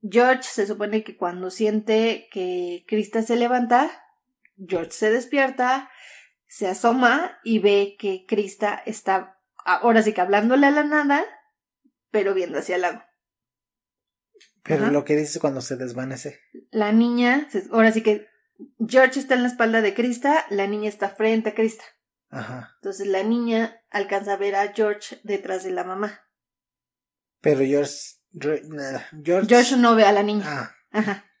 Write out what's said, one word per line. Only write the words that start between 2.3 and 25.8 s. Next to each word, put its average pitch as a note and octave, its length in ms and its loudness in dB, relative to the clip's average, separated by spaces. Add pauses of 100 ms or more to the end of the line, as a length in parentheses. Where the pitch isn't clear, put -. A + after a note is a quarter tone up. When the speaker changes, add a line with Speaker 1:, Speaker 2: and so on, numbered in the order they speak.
Speaker 1:
que F3+ 560 -6
Krista G#3+ 340 -2
se A3+ 140 -2
levanta, A#3+ 680 0 (540)
George F3 340 -6
se G#3+ 200 0
despierta, C4 800 0 (560)
se - 200 -6
asoma B3 760 2
y A3 160 2
ve G3+ 400 2
que F#3+ 280 -6
Krista G#3 600 -4
está, F#3+ 520 -4 (240)
ahora A3+ 380 2
sí G#3+ 120 0
que F#3 80 -2
hablándole G#3+ 440 4
a C#4 60 6
la D4 120 2
nada, D4 400 0 (840)
pero G3 240 0
viendo E3+ 240 -4
hacia F3+ 200 -4
el F#3 40 -2
lago. F3 220 -4 (1600)
Speaker 2:
Pero D3 220 -2
Speaker 1:
Ajá. C#3+ 60 0
Speaker 2:
lo C#3+ 140 0
que D3+ 100 0
dices D3+ 240 -2
cuando C#3 220 -4
se C3 140 -8
desvanece. B2+ 640 -10 (320)
Speaker 1:
La G#3+ 200 -2
niña, A#3+ 600 2
se, F#3+ 200 -6
ahora A3 200 4
sí A3 100 0
que G#3+ 260 0 (600)
George C4 320 4
está C4+ 160 0
en B3 80 2
la B3 60 2
espalda A3+ 320 0
de G3+ 120 2
Krista, B3 560 0
la C#4 180 -2
niña G#3 220 -4
está G3+ 200 -4
frente A3 400 0
a G#3+ 60 -12
Krista. A3+ 280 -2 (460)
Speaker 2:
Ajá. B2 420 -12 (100)
Speaker 1:
Entonces G3 260 -8
la F#3+ 160 -2
niña A3+ 560 -2 (120)
alcanza G3 420 -4
a G3 40 -4
ver G3 180 -2
a G3+ 180 -2
George G#3 500 -4
detrás G3 400 -6
de F#3 80 -6
la F3+ 120 -6